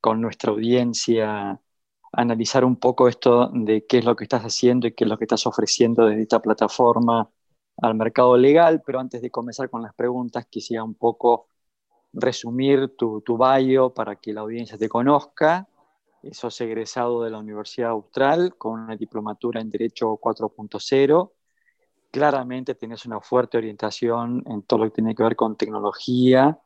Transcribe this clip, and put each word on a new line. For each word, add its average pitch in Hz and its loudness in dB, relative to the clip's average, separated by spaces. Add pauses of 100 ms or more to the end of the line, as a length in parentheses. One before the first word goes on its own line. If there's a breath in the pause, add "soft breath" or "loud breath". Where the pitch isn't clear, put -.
con 110 2
nuestra 110 -2
audiencia, 110 -2 (520)
analizar 120 0
un 127 4
poco 123 2
esto 120 4
de 110 0
qué 127 2
es 113 -2
lo 117 4
que 113 -12
estás 113 -2
haciendo 123 2
y 110 -4
qué - -2
es 110 2
lo 107 -2
que 110 -4
estás 110 -2
ofreciendo 117 2
desde 107 2
esta 110 2
plataforma 117 2 (480)
al 113 0
mercado 123 4
legal. 156 6
Pero 127 -6
antes 123 -10
de 120 -8
comenzar 123 -8
con 117 -10
las 107 -14
preguntas, 123 -4
quisiera 113 -8
un 110 -10
poco 117 0 (640)
resumir 131 0
tu, 107 -4
tu 117 -2
bio 131 2
para 104 -8
que 107 -12
la 107 -8
audiencia 113 -10
te 107 -4
conozca. 147 0 (560)
Eh, 139 -18
sos - -12
egresado 117 -4
de 113 -6
la 110 -12
Universidad 107 -8
Austral 139 0
con 113 -8
una 113 -12
diplomatura 110 -8
en 110 -8
Derecho 110 -4
cuatro 110 -4
punto 107 -14
cero. 139 2 (760)
Claramente 131 -2
tenés 113 -14
una 110 -8
fuerte 123 -2
orientación 117 -4
en 107 -8
todo 113 0
lo 110 2
que 107 -4
tiene 110 -2
que 110 0
ver 113 2
con 110 -2
tecnología 127 2